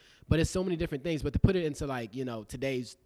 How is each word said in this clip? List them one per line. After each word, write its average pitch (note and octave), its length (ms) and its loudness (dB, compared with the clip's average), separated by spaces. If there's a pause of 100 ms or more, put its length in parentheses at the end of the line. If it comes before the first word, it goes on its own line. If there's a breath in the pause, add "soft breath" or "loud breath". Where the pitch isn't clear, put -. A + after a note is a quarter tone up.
(280 loud breath)
But D#3+ 120 4
it's D#3 100 2
so F#3 140 0
many F#3 120 0
different D#3 280 -4
things. E3 180 -2
But C#3+ 120 -2
to - 40 2
put G3 160 6
it F3+ 100 0
into, D3+ 220 -4
like, A#2+ 280 -4
you C3 100 -4
know, A#2 200 -4
today's B2+ 600 -4